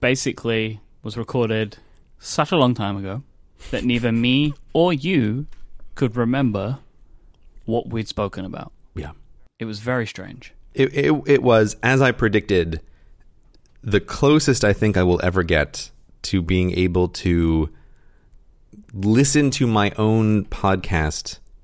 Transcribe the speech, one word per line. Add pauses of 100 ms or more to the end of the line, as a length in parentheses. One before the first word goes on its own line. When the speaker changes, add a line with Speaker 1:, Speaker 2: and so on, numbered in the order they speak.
Speaker 1:
basically (220)
was
recorded (420)
such
a
long
time
ago (480)
that
neither
me (180)
or
you (480)
could
remember (880)
what
we'd
spoken
about. (220)
Speaker 2:
Yeah. (440)
Speaker 1:
It
was
very
strange. (220)
Speaker 2:
It,
it,
it
was,
as
I
predicted, (1040)
the
closest
I
think
I
will
ever
get (320)
to
being
able
to (1200)
listen
to
my
own
podcast (260)